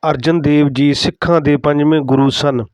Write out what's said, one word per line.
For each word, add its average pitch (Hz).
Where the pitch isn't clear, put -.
ਅਰਜਨ 156
ਦੇਵ 147
ਜੀ 139
ਸਿੱਖਾਂ 165
ਦੇ 147
ਪੰਜਵੇਂ 147
ਗੁਰੂ 135
ਸਨ। 127